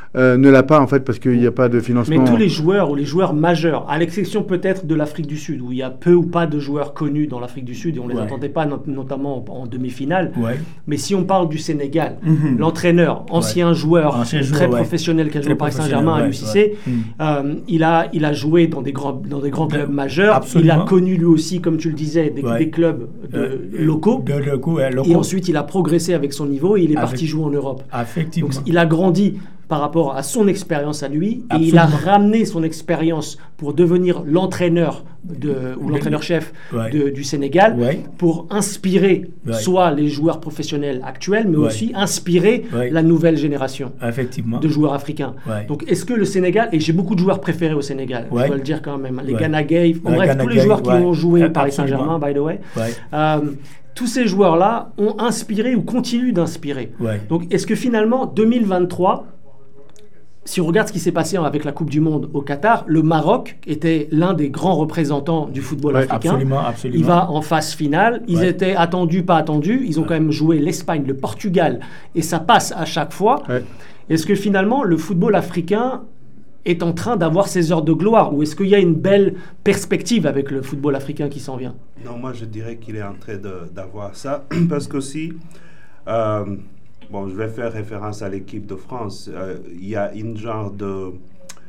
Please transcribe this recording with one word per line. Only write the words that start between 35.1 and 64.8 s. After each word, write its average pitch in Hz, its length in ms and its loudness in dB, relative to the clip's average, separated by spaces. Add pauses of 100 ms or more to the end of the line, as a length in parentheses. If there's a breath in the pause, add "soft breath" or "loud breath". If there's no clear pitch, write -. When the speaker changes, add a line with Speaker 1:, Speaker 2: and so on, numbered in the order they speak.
Speaker 2:
de, 131 560 -4
ou 143 60 -6
Speaker 3:
Le 151 80 -2
Speaker 2:
l'entraîneur-chef 151 580 -2 (220 soft breath)
Speaker 3:
Ouais. 113 160 -2
Speaker 2:
de, 143 200 2
du 135 120 -6
Sénégal, 139 560 4
Speaker 3:
Ouais. 127 220 0 (180)
Speaker 2:
pour 170 320 0
inspirer 190 800 2 (160)
Speaker 3:
Ouais. 117 60 -4
Speaker 2:
soit 180 400 2
les 147 160 2
joueurs 147 320 0
professionnels 143 680 -4
actuels, 202 420 -2
mais 160 80 2
Speaker 3:
Ouais. 151 120 4
Speaker 2:
aussi 110 260 -2
inspirer 190 680 2 (100)
Speaker 3:
Ouais. 123 160 -2
Speaker 2:
la 160 140 4
nouvelle 165 320 6
génération 135 560 -2 (120)
Speaker 3:
Effectivement. 117 540 -4
Speaker 2:
de 151 80 0
joueurs 151 260 2
africains. 143 420 -6 (140)
Speaker 3:
Ouais. 107 200 -6
Speaker 2:
Donc, 151 200 -6
est-ce 170 160 0
que 247 100 -4
le 214 100 2
Sénégal, 185 480 2
et 160 80 2
j'ai 160 120 2
beaucoup 196 220 0
de 170 60 2
joueurs 180 200 2
préférés 156 340 -2
au 147 60 0
Sénégal, 127 520 -6
Speaker 3:
Ouais. 120 100 0
Speaker 2:
je 135 60 4
dois 143 80 0
le 135 80 -4
dire 151 180 -4
quand 143 160 -6
même, 131 260 -6
les 123 100 -2
Speaker 3:
Ouais. - 60 -2
Speaker 2:
Gana 156 220 2
Gueye, 165 420 4
en 165 60 2
Speaker 3:
Ouais, 165 60 4
Speaker 2:
bref, 180 140 4
Speaker 3:
Gana 135 120 2
Speaker 2:
tous 123 60 0
les - 80 0
Speaker 3:
Gueye, - 80 8
Speaker 2:
joueurs 208 180 6
qui - 80 0
Speaker 3:
ouais. - 60 6
Speaker 2:
ont 175 160 4
joué 170 320 6
au 160 60 4
Paris 147 180 2
Speaker 3:
Absolument. 139 300 0
Speaker 2:
Saint-Germain, 156 200 0 (100)
by 143 60 0
the 143 80 0
way, 165 160 -2 (180 loud breath)
Speaker 3:
Ouais. 117 60 -2 (320 loud breath)
Speaker 2:
euh, 156 240 2 (560 soft breath)
tous 247 140 -4
ces 247 180 0
joueurs-là 190 720 4
ont 208 220 2
inspiré 233 560 0
ou 180 60 2
continuent 247 500 -2
d'inspirer. 143 680 -2
Speaker 3:
Ouais. 110 300 -2
Speaker 2:
Donc, 170 160 0 (100)
est-ce 185 140 0
que 220 80 2
finalement, 233 500 0
deux 208 200 2
mille 226 200 4
vingt-trois, 180 600 0 (1200)
si - 140 -2
on 165 60 2
regarde 214 220 2
ce - 40 -8
qui 185 60 -6
s'est 175 140 0
passé 175 240 -2
avec 147 280 -2
la 147 60 -4
Coupe 139 200 -4
du 147 100 0
Monde 156 320 0
au 143 80 -2
Qatar, 147 480 0
le 156 140 4
Maroc 160 640 2
était 156 440 0
l'un 170 220 2
des 147 160 0
grands 175 260 0
représentants 151 720 -2